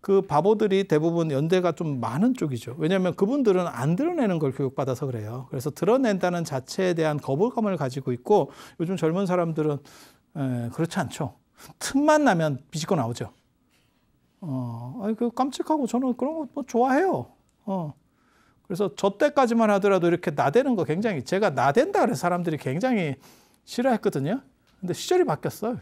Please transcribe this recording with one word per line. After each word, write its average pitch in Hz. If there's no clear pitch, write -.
그 196
바보들이 196
대부분 165
연대가 175
좀 151
많은 139
쪽이죠. 127
왜냐하면 180
그분들은 208
안 143
드러내는 269
걸 143
교육받아서 131
그래요. 117
그래서 135
드러낸다는 185
자체에 180
대한 156
거부감을 190
가지고 135
있고, 165
요즘 175
젊은 170
사람들은, 160
에, 123
그렇지 165
않죠. 135
틈만 302
나면 165
비집고 170
나오죠. 120
어, 127
아이, 214
그 240
깜찍하고 285
저는 247
그런 294
거 311
뭐 277
좋아해요. 269
어. 180
그래서 185
저 202
때까지만 233
하더라도 196
이렇게 170
나대는 208
거 165
굉장히, 170
제가 196
나댄다 214
그래서 254
사람들이 175
굉장히 175
싫어했거든요. 220
근데 175
시절이 359
바뀌었어요. 190